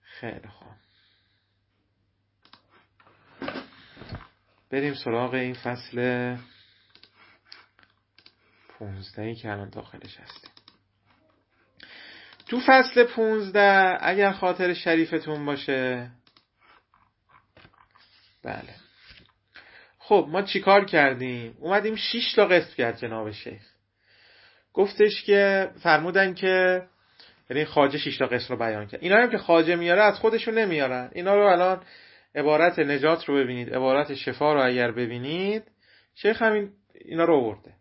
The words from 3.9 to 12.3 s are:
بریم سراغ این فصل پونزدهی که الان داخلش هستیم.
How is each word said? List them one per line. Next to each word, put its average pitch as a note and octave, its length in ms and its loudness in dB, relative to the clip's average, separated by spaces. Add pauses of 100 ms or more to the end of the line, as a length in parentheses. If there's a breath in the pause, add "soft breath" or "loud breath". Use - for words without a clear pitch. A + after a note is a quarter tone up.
بریم C#3 240 -4
سراغ B2 400 -6
این B2+ 200 -6
فصل B2 840 -6 (2250 soft breath)
پونزدهی G#2 680 -14
که A2+ 160 -12
الان G2+ 180 -10
داخلش - 480 -20
هستیم. - 340 -20 (2000 loud breath)